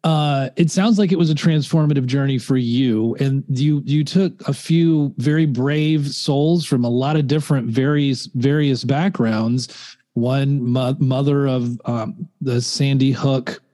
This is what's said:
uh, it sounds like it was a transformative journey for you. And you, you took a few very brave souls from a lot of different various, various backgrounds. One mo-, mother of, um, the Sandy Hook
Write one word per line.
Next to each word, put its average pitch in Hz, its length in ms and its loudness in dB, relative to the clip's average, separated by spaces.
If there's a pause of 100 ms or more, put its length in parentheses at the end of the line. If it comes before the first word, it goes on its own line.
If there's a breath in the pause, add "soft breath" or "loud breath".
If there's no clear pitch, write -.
uh, 147 540 2
it 170 120 2
sounds 208 300 2
like 190 140 2
it 190 40 0
was 165 120 2
a 156 60 2
transformative 147 680 0
journey 135 320 0
for 131 200 0
you. 117 640 0
And 139 260 0
you, 143 380 0
you 147 180 0
took 185 440 -2
a 143 60 -2
few 165 640 2
very 151 280 2
brave 147 640 0
souls 151 560 0
from 123 180 0
a 120 60 0
lot 131 260 0
of 147 120 0
different 139 420 0
various, 135 580 0
various 139 560 0
backgrounds. 120 840 0 (440 loud breath)
One 135 500 0
mo-, 127 360 0
mother 139 480 2
of, 120 380 -2
um, 117 420 -6 (140)
the 123 200 -2
Sandy 139 500 0
Hook 131 500 -2 (120)